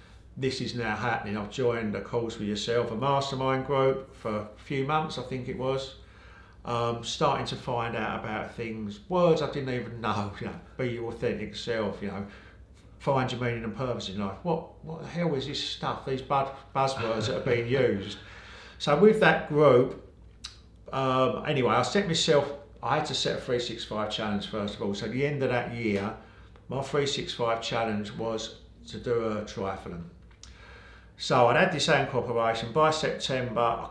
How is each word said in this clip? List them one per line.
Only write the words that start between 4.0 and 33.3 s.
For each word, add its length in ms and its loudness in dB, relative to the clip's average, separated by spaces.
for 200 -4
a 120 -6
few 280 -4
months, 320 -2
I 60 -4
think 240 -8
it 100 -6
was. 380 -4
Um, 380 -2
starting 440 0
to 100 -4
find 380 -4
out 280 -4
about 320 -6
things, 540 -8
words 320 6
I 100 -2
didn't 280 -4
even 200 -8
know, 360 -2
<laughs> 40 -12
you 80 -6
know, 80 -8
be 140 -2
your 200 -6
authentic 460 -4
self, 440 -2
you 60 -4
know, 180 -6
find 320 2
your 100 -4
meaning 240 -2
and 100 -6
purpose 340 -4
in 80 -8
life. 260 -4
What, 420 -4
what 160 -10
the 60 -10
hell 280 0
is 100 -2
this 160 -4
stuff, 440 -6
these 160 -2
bud-, 280 0
buzzwords 540 0
that 140 0
are 120 -4
being 140 2
<laughs> 180 4
used? 320 0
So 180 4
with 220 8
that 300 6
group, 600 6
um, 520 2
anyway, 280 4
I 80 6
set 260 2
myself, 420 4
I 160 0
had 100 0
to 60 -4
set 240 0
a 40 -8
three 180 0
six 240 -6
five 260 -4
challenge 380 -2
first 280 -4
of 80 -10
all. 100 0
So 140 -6
at 40 -6
the 140 0
end 180 0
of 60 2
that 240 0
year, 420 -2
my 120 -4
three 260 0
six 260 -4
five 280 0
challenge 520 -2
was 460 -6
to 120 -10
do 140 -2
a 160 -2
triathlon. 600 -6
So 300 6
I'd 80 4
had 160 6
this 180 0
ankle 340 2
operation. 500 0
By 180 6
September, 680 -2